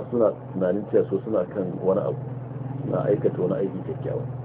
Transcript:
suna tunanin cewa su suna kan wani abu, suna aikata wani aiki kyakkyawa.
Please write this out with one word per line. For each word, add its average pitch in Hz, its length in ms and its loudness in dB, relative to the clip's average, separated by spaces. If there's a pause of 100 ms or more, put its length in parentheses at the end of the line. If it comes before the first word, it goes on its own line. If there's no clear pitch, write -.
suna 117 240 4 (240)
tunanin 92 320 2
cewa 101 200 6
su 95 200 0
suna 107 240 2
kan 95 160 -2 (160)
wani 95 240 4
abu, - 120 -2 (680)
suna 90 160 0
aikata - 320 2
wani 95 320 0
aiki 92 160 -6
kyakkyawa. - 400 -4 (220)